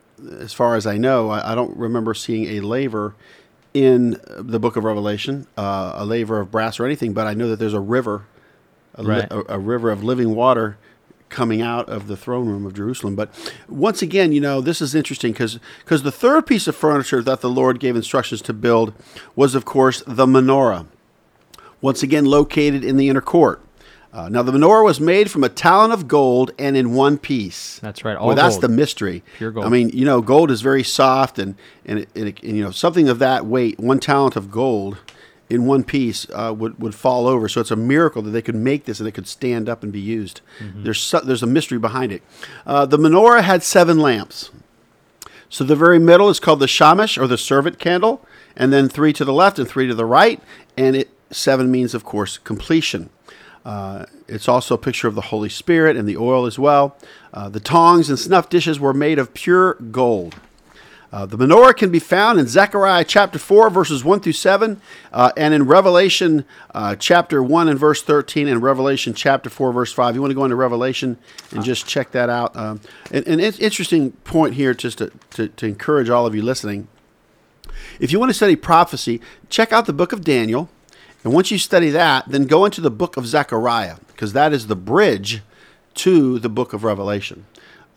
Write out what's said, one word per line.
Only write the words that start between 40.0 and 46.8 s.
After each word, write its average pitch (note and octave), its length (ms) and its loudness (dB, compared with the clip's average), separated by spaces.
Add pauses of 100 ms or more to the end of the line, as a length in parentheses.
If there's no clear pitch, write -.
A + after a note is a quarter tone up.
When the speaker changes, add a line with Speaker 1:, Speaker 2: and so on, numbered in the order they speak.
Speaker 2:
Mm-hmm. G2+ 260 -16
Speaker 1:
There's A2 160 -4
so, - 200 -2
there's B2+ 220 -2
a B2 40 -2
mystery B2+ 320 -2
behind A#2 340 -4
it. F2+ 100 -12 (440)
Uh, C3+ 180 2
the C#3 140 2
menorah G3 440 6
had F3+ 200 2
seven E3+ 360 4
lamps. B2 520 -2 (960)
So - 160 -4
the C#3+ 100 4
very E3 240 6
middle F3 300 8
is F#3+ 100 2
called D3+ 220 2
the C3 80 2
shamash, F3+ 480 4